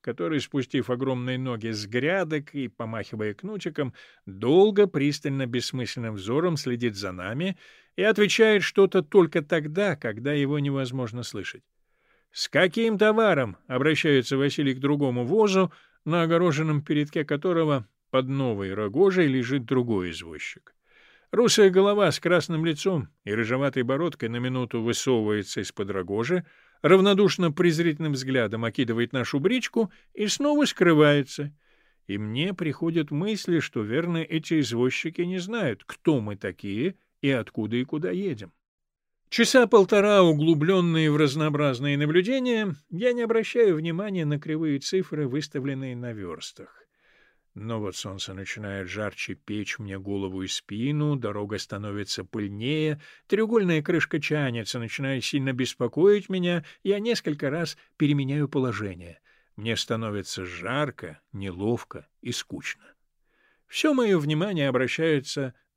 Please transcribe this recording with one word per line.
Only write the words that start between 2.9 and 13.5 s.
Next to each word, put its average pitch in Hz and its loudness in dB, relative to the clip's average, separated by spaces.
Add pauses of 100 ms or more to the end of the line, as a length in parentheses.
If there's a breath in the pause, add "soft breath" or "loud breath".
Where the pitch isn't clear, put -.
кнутиком, 170 -8 (320 loud breath)
долго, 185 4
пристально, 139 -2
бессмысленным 117 -6
взором 139 -2
следит 120 -2
за 98 -8
нами 120 -6 (400 soft breath)
и 180 -4
отвечает 208 4
что-то 190 4
только 170 4
тогда, 165 -2
когда 120 -4
его 143 0
невозможно 131 -4
слышать. - -10 (680)
«С - -6
каким 208 2
товаром?» — 202 2 (100)